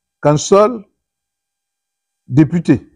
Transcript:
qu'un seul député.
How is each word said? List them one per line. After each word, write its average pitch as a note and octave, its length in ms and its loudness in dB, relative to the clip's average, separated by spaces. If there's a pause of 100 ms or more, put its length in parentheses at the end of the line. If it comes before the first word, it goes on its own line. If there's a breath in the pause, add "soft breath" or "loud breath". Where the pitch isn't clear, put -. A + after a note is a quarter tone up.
(220)
qu'un D3 160 0
seul G#3 460 0 (1400)
député. D3+ 680 -2